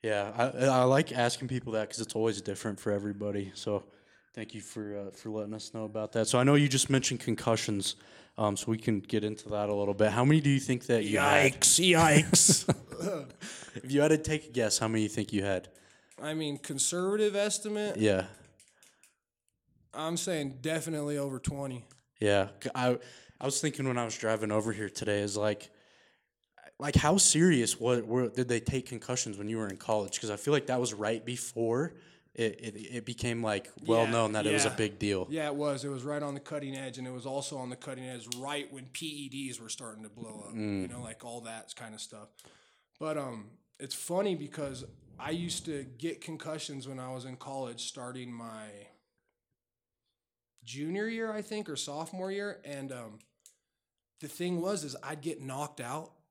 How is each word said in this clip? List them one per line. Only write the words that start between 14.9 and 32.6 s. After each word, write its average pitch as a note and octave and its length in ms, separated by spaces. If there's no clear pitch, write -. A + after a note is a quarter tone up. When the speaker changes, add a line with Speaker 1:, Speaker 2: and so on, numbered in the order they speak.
Speaker 1:
you G#2+ 60
think G#2+ 220
you G2 120
had? F#2+ 260
Speaker 2:
I D3+ 120
mean, D3+ 240
conservative F#3+ 800
estimate? G#3 600
Speaker 1:
Yeah. G2 280
Speaker 2:
I'm D#3+ 240
saying D3 440
definitely D#3 560
over C#3 220
twenty. C3+ 460
Speaker 1:
Yeah. G2+ 300
C-, - 140
I, B2 220
I B2 60
was C#3 160
thinking C#3 260
when B2 100
I A#2+ 80
was A2 120
driving A2 340
over A2 220
here G2+ 160
today G#2 320
is, G2+ 160
like, G#2 320
like, C#3+ 160
how D#3 220
serious D#3 640
wa-, A#2+ 220
were, A#2 280
did A#2+ 200
they A#2+ 100
take B2+ 280
concussions A#2 500
when G2+ 120
you A2+ 80
were G#2+ 120
in F#2+ 80
college? G#2 420
'Cause A2 100
I G2+ 60
feel D3 180
like C#3 140
that B2 120
was A2+ 140
right A2 320
before A#2+ 680
it, A2+ 260